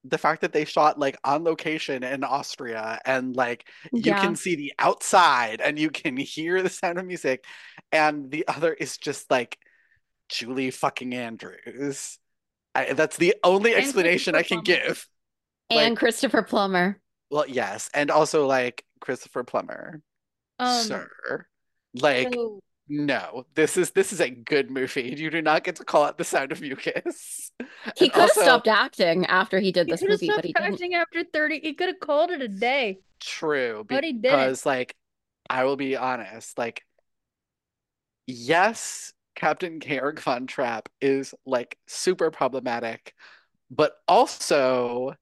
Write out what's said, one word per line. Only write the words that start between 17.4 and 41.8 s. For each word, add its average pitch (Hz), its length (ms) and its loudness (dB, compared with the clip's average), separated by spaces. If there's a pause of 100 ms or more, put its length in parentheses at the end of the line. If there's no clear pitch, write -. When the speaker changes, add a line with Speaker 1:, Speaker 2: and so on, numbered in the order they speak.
Speaker 1:
yes. 110 460 -4
And 147 180 2
also, 151 340 4
like, 127 380 0 (160)
Christopher - 460 -8
Plummer. - 560 -8 (580)
Speaker 3:
Um, 247 260 0
Speaker 1:
Sir. - 600 -8 (480)
Like, 127 380 0
Speaker 3:
so 226 260 -6 (280)
Speaker 1:
no, 135 580 -4 (100)
this 156 220 2
is, 175 140 0
this 196 220 0
is 170 80 -4
a 135 80 2
good 127 400 -2
movie. 131 480 -4
You 156 140 -6
do 165 100 -2
not 156 220 2
get 175 140 -6
to - 80 -18
call 151 200 4
it 147 120 -6
The 170 60 -4
Sound 139 280 -2
of 175 100 -8
Mucus. - 920 -8 (440)
Speaker 2:
He - 100 6
Speaker 1:
And 254 80 2
Speaker 2:
could - 80 8
have - 80 10
Speaker 1:
also 427 120 6
Speaker 2:
stopped - 260 6
acting 202 580 2
after 185 340 2
he 196 120 2
did 175 160 2
Speaker 3:
He - 40 -2
Speaker 2:
this 170 100 -2
Speaker 3:
could 381 100 0
have 427 100 6
Speaker 2:
movie, - 60 -2
but 415 80 2
Speaker 3:
stopped 427 100 -2
Speaker 2:
he 320 80 -6
didn't. 370 200 0
Speaker 3:
acting 359 200 -6
after 339 300 -2
thirty. 302 360 -2
He 311 140 -6
could 359 140 -2
have 370 120 -6
called 311 320 0
it 320 100 -6
a 254 60 -6
day. 220 520 -2 (200)
Speaker 1:
True, 123 680 -4
Speaker 3:
But 269 160 -2
he 320 100 -4
didn't. 226 80 -6
Speaker 1:
because, 135 440 2
like, 127 300 -2 (540)
I 127 140 0
will 139 140 2
be 131 200 -2
honest, 113 600 -8
like, 120 260 -6 (1400)
yes, 160 840 0 (220)
Captain 160 440 -2
Georg 139 400 -4
von 131 280 -2
Trapp 117 420 -4 (120)
is, 135 320 0 (120)
like, 123 320 -4 (100)